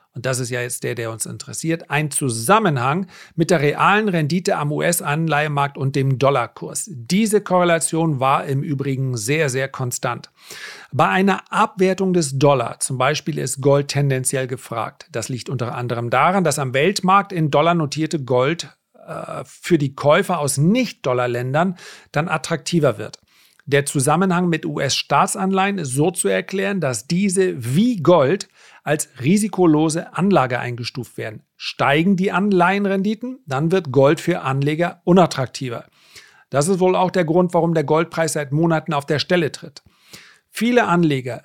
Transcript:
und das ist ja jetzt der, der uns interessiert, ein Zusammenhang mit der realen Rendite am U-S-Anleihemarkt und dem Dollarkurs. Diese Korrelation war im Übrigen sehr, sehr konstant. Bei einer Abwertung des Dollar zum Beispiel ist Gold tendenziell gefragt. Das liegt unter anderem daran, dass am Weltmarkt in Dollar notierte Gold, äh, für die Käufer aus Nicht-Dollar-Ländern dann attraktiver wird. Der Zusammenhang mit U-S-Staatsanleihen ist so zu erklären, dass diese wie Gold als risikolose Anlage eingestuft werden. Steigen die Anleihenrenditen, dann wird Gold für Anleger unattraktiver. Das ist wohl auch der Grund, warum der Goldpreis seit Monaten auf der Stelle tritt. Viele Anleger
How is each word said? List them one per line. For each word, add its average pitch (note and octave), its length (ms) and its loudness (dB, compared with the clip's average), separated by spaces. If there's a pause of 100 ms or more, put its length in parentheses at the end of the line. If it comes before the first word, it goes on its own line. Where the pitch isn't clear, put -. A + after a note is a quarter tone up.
(120)
und B2 140 -8
das B2+ 140 -2
ist A#2+ 100 -6
ja B2 100 -4
jetzt B2 240 -8
der, B2 100 -2
der A2+ 160 -6
uns A2+ 140 -8
interessiert, B2 640 -8
ein D3 220 -2
Zusammenhang C#3+ 960 0 (280)
mit D#3+ 160 0
der D#3+ 120 2
realen F#3+ 480 2
Rendite F3 480 0
am D3 140 -2
U-S-Anleihemarkt D3 1040 -2
und C3+ 180 -2
dem C3+ 220 0
Dollarkurs. C3+ 720 -2
Diese G3 480 0
Korrelation E3 800 0
war C#3+ 240 2
im C#3 180 -4
Übrigen C3+ 540 -4
sehr, C#3+ 320 -2
sehr C3 200 -4
konstant. B2 640 -8 (600)
Bei D3+ 160 2
einer F#3+ 420 0
Abwertung F#3+ 640 0
des C#3 260 0
Dollar C#3 400 2
zum C3 200 -6
Beispiel D3 400 -2
ist C#3 240 -6
Gold C#3+ 260 2
tendenziell C3 600 -2
gefragt. A#2 640 -10
Das A#2 180 -6
liegt B2 180 -8
unter A#2+ 260 -4
anderem A#2+ 360 -6
daran, E3+ 340 4
dass D3+ 140 0
am B2+ 160 -4
Weltmarkt F#3+ 580 2
in D#3+ 180 0
Dollar D#3 240 4
notierte D#3 480 -4
Gold, C3 460 -2 (380)
äh, - 380 -12
für - 320 -2
die C#3+ 180 0
Käufer F3 440 2
aus D3 180 -2
Nicht-Dollar-Ländern C#3 1200 0 (340)
dann D3+ 160 -2
attraktiver D#3 720 0
wird. G#2+ 220 -12 (480)
Der C#3+ 180 2
Zusammenhang E3+ 640 0
mit D#3+ 160 -2
U-S-Staatsanleihen F#3+ 1120 0
ist D3+ 140 -6
so D3 200 2
zu G3 180 -2
erklären, F#3+ 520 -2
dass C3 260 -4
diese F3+ 680 0
wie A#3 220 2
Gold E3 520 4 (340)
als D#3 280 -4 (120)
risikolose E3 920 2
Anlage C#3+ 440 2
eingestuft A#2+ 600 -10
werden. A2+ 240 -12 (120)
Steigen D#3+ 600 0
die F#3+ 160 0
Anleihenrenditen, G3 1120 0
dann D3+ 280 -2
wird F3+ 200 -2
Gold C#3+ 280 4
für F3 200 -2
Anleger D3 640 -2
unattraktiver. C#3 800 2 (640)
Das D3 200 0
ist F#3+ 120 2
wohl F#3 160 2
auch F3+ 140 2
der F3+ 160 0
Grund, F3 260 2
warum E3+ 220 2
der D#3 100 2
Goldpreis D#3+ 480 0
seit C#3+ 200 -6
Monaten D#3+ 420 0
auf C#3+ 100 -2
der D3+ 140 -2
Stelle E3+ 340 0
tritt. - 300 -18 (640)
Viele A#3+ 380 2
Anleger C#3 580 0